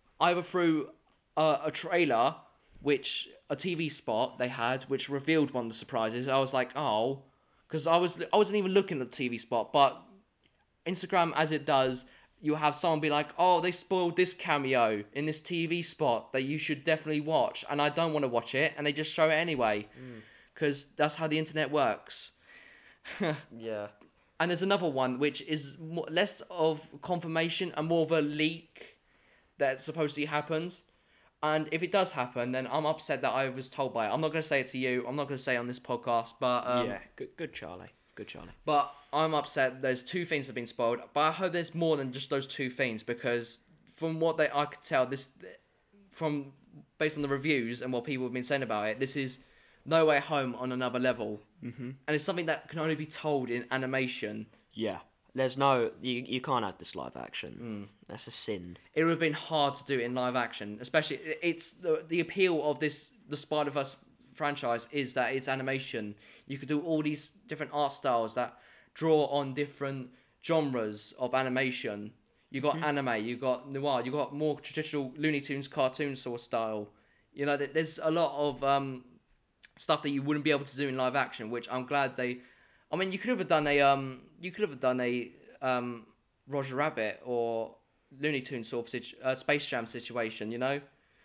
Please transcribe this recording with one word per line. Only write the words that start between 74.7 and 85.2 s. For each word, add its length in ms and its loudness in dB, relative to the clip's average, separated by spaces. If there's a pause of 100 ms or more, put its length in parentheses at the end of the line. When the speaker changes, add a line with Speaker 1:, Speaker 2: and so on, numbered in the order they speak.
Speaker 1:
Looney 240 0
Tunes 280 -6
cartoon 460 0
sort 260 -6
of 40 -12
style. 460 -2 (420)
You 140 -4
know, 100 2
th-, 160 -4
there's 300 0
a 80 2
lot 260 2
of, 280 -2
um, 400 0 (720)
stuff 260 0
that 80 -2
you 120 0
wouldn't 220 0
be 60 4
able 160 2
to 100 -12
do 120 0
in 100 -4
live 180 0
action, 340 -2
which 200 -4
I'm 160 -4
glad 300 0
they, 240 -4 (500)
I 60 -2
mean, 160 -2
you 60 -4
could 200 -4
have 100 -2
done 180 4
a, 140 4
um, 440 4 (160)
you 100 -10
could 180 -2
have 120 -12
done 200 2
a, 320 0 (300)